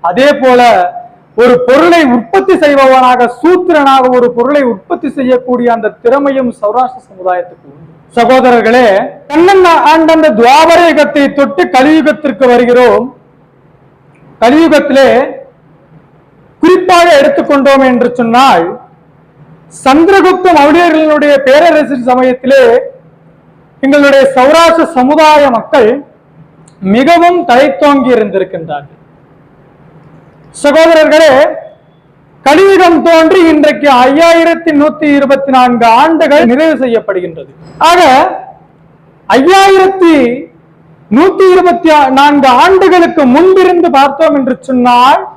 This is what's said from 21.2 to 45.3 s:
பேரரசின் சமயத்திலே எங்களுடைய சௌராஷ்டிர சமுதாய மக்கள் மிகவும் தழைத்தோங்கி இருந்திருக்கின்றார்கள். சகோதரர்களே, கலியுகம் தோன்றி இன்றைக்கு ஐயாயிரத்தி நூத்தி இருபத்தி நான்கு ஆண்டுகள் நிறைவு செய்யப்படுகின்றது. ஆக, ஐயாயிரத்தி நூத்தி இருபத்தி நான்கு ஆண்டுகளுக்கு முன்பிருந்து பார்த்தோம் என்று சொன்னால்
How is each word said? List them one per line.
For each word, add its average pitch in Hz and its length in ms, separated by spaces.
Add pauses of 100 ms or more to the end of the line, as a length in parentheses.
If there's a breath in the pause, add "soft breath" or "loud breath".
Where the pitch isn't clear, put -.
பேரரசின் 285 640
சமயத்திலே 254 500 (1200)
எங்களுடைய 277 380 (120)
சௌராஷ்டிர 320 480 (120)
சமுதாய 302 540
மக்கள் 233 380 (1080)
மிகவும் 339 520
தழைத்தோங்கி 277 680
இருந்திருக்கின்றார்கள். 180 840 (1600)
சகோதரர்களே, 311 680 (1160)
கலியுகம் 349 580
தோன்றி 330 340 (140)
இன்றைக்கு 294 360 (180)
ஐயாயிரத்தி 330 640 (100)
நூத்தி 302 260 (100)
இருபத்தி 277 400
நான்கு 240 280 (160)
ஆண்டுகள் 311 500
நிறைவு 302 300
செய்யப்படுகின்றது. 185 720 (380)
ஆக, 359 120 (1400)
ஐயாயிரத்தி 381 800 (1000)
நூத்தி 370 380
இருபத்தி 349 340 (300)
நான்கு 285 280 (160)
ஆண்டுகளுக்கு 359 600 (100)
முன்பிருந்து 359 600
பார்த்தோம் 285 420
என்று 254 180 (120)
சொன்னால் 247 540 (140)